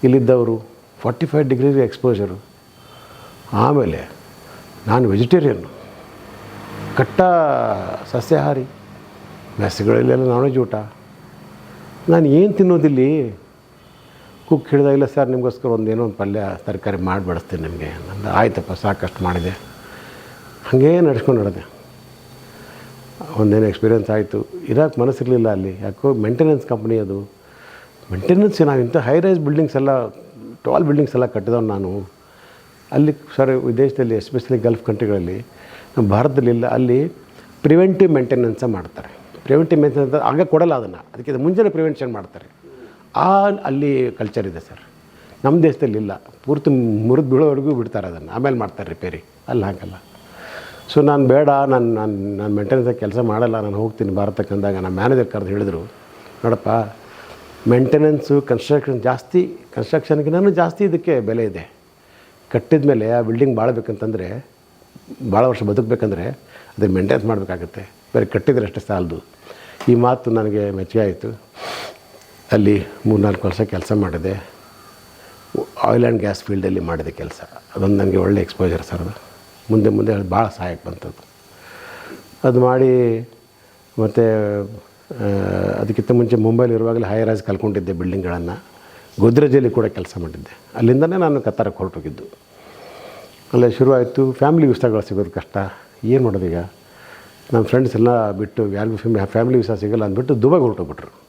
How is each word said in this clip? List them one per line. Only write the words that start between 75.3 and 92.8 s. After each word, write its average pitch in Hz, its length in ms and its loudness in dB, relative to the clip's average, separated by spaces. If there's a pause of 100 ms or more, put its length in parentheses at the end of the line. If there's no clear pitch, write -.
ಆಯಿಲ್ 120 200 2
ಆ್ಯಂಡ್ 117 160 2
ಗ್ಯಾಸ್ 98 240 -4
ಫೀಲ್ಡಲ್ಲಿ 95 360 -4
ಮಾಡಿದೆ 82 320 -6
ಕೆಲಸ. - 300 -14 (340)
ಅದೊಂದು 98 220 2
ನನಗೆ 95 200 2
ಒಳ್ಳೆ 95 240 2
ಎಕ್ಸ್‌ಪೋಜರ್ 87 420 -2
ಸರ್ 87 180 -8
ಅದು. - 320 -12 (400)
ಮುಂದೆ 107 180 4
ಮುಂದೆ 104 240 0
ಅದು 98 160 -4
ಭಾಳ 104 180 0 (100)
ಸಹಾಯಕ್ಕೆ 87 320 -10
ಬಂತದ್ದು. - 360 -18 (1200)
ಅದು 123 120 4
ಮಾಡಿ 127 720 2 (720)
ಮತ್ತೆ, 110 220 2 (420)
ಆ, 98 1160 -4
ಅದಕ್ಕಿಂತ 107 300 -2
ಮುಂಚೆ 120 240 4
ಮುಂಬೈಲಿ 117 380 2
ಇರುವಾಗಲೇ 113 340 -2
ಹೈ 110 160 0
ರೈಸ್ 110 200 -2
ಕಲ್ಕೊಂಡಿದ್ದೆ 98 500 -4
ಬಿಲ್ಡಿಂಗ್ಗಳನ್ನು. 87 720 -6 (560)
ಗೋದ್ರೇಜಲ್ಲಿ 127 500 4
ಕೂಡ 110 160 0
ಕೆಲಸ - 320 -8
ಮಾಡಿದ್ದೆ. 80 400 -12 (180)
ಅಲ್ಲಿಂದನೇ 139 420 4
ನಾನು 151 240 0
ಕತ್ತಾರಕ್ಕೆ - 360 -4
ಹೊರಟೋಗಿದ್ದು. 85 460 -8 (1300)